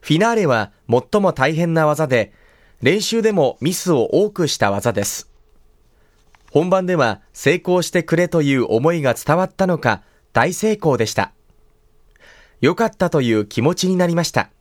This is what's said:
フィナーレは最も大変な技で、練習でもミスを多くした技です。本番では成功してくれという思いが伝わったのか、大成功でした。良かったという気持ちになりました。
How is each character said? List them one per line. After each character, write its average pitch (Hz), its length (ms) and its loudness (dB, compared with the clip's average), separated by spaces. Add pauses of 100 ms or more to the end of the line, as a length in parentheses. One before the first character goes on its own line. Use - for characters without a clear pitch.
フ 151 140 0
ィ - 20 2
ナ 220 140 2
ー 233 40 0
レ 214 120 2
は 113 240 0 (180)
最 127 320 0
も 185 100 2
大 135 220 0
変 165 200 -2
な 160 120 2
技 151 220 0
で、 117 260 0 (480)
練 170 200 2
習 226 200 -2
で 220 100 2
も 156 300 0
ミ 165 120 -2
ス 180 200 -2
を 120 120 2
多 202 260 0
く 175 160 -2
し - 100 -4
た 101 140 0
技 104 220 -2
で 101 100 -2
す。 - 260 -10 (1200)
本 170 180 2
番 185 160 2
で 180 100 -2
は 120 260 0 (120)
成 175 220 0
功 180 260 0
し - 100 -6
て 175 120 -2
く - 120 -2
れ 175 120 2
と 170 140 0
い 143 140 2
う 123 120 0
思 131 240 2
い 170 100 -2
が 127 120 0
伝 147 240 0
わ 185 80 0
っ - 80 -10
た 190 140 0
の 175 100 0
か、 113 240 -2 (320)
大 147 200 2
成 214 200 -2
功 160 240 0
で 110 80 0
し - 80 -8
た。 - 180 -4 (1300)
良 160 140 2
か 226 120 0
っ 220 100 -4
た 175 120 0
と 156 120 0
い 120 120 0
う 107 120 0
気 113 160 -6
持 156 140 2
ち - 120 -4
に 185 80 0
な 180 120 2
り 170 80 -2
ま 170 80 0
し - 80 -6
た。 - 180 -2 (120)